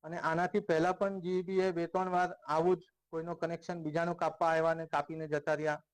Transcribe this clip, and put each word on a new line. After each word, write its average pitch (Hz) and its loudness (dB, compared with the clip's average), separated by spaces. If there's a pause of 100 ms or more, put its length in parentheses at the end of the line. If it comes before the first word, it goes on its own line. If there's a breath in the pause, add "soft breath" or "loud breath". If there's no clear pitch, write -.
અને 160 -8
આનાથી 175 2
પહેલા 175 2
પણ 196 -2
જી 185 -2
વી 185 0
એ 185 2
બે 170 -2
ત્રણ 185 -2
વાર 180 2
આવું 165 2
જ 175 -14 (300)
કોઈનો 165 -6
કનેક્શન 170 -6
બીજાનો 170 -2
કાપવા 165 0
આવ્યા 160 2
ને 165 -6
કાપીને 160 -4
જતા 151 0
રહ્યા 151 -2 (120)